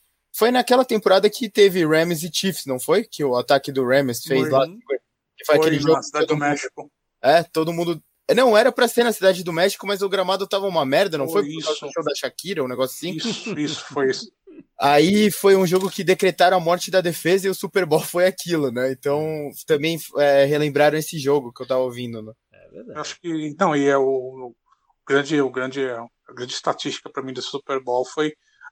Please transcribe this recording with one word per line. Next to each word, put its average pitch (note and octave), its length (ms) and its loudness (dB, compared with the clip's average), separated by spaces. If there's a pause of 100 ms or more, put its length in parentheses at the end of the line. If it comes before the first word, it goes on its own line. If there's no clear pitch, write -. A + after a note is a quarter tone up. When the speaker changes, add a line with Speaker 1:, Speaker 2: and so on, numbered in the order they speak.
(320)
Speaker 1:
foi A#3 200 2
naquela B3 320 2
temporada G3 440 2
que A3 220 -6
teve F#3 340 4
Rams D#3+ 380 2
e D#3 100 -10
Chiefs, - 320 -4
não C3 140 -4
foi? E3+ 240 2
Que - 220 -6
o B2+ 120 0
ataque C#3 360 0
do C3+ 120 0
Rams B2+ 380 0
fez C3+ 200 0
Speaker 2:
Foi. D3+ 80 -2
Speaker 1:
lá, - 140 4
que F3+ 220 -10
foi, C#3 100 -4 (400)
que - 80 -20
foi D3+ 120 4
Speaker 3:
Foi - 0 -
Speaker 1:
aquele D#3 200 4
Speaker 3:
na C#3 60 -2
Speaker 1:
jogo D#3 160 4
que A#2+ 80 -10
Speaker 3:
Cidade D3+ 200 -2
Speaker 1:
todo D#3 100 0
Speaker 3:
do D3 40 -2
Speaker 1:
mundo D3 100 0
Speaker 3:
México. C#3+ 400 -8 (300)
Speaker 1:
É, D#3 220 4
todo D#3+ 300 -2
mundo, E3+ 300 -4 (340)
não, A#3 200 6
era A#3+ 140 6
pra B3 160 2
ser A#3+ 160 2
na A#3+ 100 2
Cidade F#3 300 2
do F3 100 -6
México, F3+ 360 0
mas G3+ 140 -2
o G3 60 0
gramado F#3+ 380 0
tava G3 220 -2
uma E3 180 0
merda, D#3+ 320 2
não C3+ 100 -2
foi? F3+ 140 0
Speaker 3:
Foi D3 100 -6
Speaker 1:
Por D#3+ 120 -10
causa D3+ 160 -4
do D#3 60 -12
Speaker 3:
isso. C#3 80 -12
Speaker 1:
show E3 100 -4
da D3 100 -4
Shakira, D#3 480 -8
um B2+ 60 -4
negócio B2+ 280 -4
assim? E3+ 200 -8
Speaker 3:
Isso, G3+ 420 -8
isso, D3 280 -6
foi C3+ 240 -2
isso. C3 200 -8 (480)
Speaker 1:
Aí F3+ 520 4
foi G3 260 4
um F#3+ 100 2
jogo F#3 240 0
que F#3+ 140 -8
decretaram F3+ 520 2
a F3+ 40 2
morte E3+ 320 -2
da F#3 80 4
defesa F3 460 0
e G3 40 -2
o F#3 40 -2
Super F#3+ 300 -2
Bowl D#3 160 2
foi F3 260 0
aquilo, E3 440 -2
né? B2 220 -2
Então, D3 580 -4 (160)
também, D#3+ 320 0 (200)
é, C#3 260 6
relembraram D3 520 2
esse D#3 220 -6
jogo C3+ 340 0
que - 100 -12
eu B2 40 -14
tava C3 140 0
ouvindo, A#2+ 420 -6
né? A2 100 -18 (200)
Speaker 2:
É - 180 -20
verdade. D3 280 -18
Speaker 3:
Eu - 20 -8
acho - 200 -12
que, E3+ 80 -12 (180)
então, D3+ 300 0
e C#3 120 2
é C#3 100 4
o, C3+ 40 2
o C3 520 -4 (520)
grande, C#3+ 340 0
o C3 100 0
grande, C3 340 -6
a A#2+ 480 -12
grande B2 200 -12
estatística - 580 -6
pra C#3 120 -10
mim C3 100 -10
do B2 100 -12
Super C3+ 400 -8
Bowl B2 220 -2
foi D3+ 280 -4 (400)